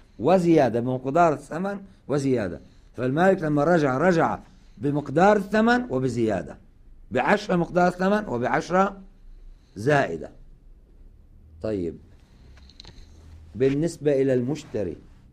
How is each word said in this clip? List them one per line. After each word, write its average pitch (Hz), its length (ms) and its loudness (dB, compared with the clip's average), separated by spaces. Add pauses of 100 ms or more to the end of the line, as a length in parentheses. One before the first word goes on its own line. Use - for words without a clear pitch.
(200)
وزيادة، 151 600 4
بمقدار 135 540 0
الثمن 190 460 -8 (280)
وزيادة. 123 540 -2 (340)
فالمالك 160 460 0
لما 151 220 0
رجع، 147 340 2
رجع 151 420 2 (380)
بمقدار 147 600 2
الثمن 220 520 0
وبزيادة، 113 680 -2 (540)
بعشرة 180 440 0
مقدار 175 320 0
الثمن 196 400 -2
وبعشرة 160 760 -2 (760)
زائدة. 104 560 0 (1300)
طيب، 95 360 -4 (1600)
بالنسبة 139 680 0
إلى 135 120 2
المشتري 120 640 -4 (360)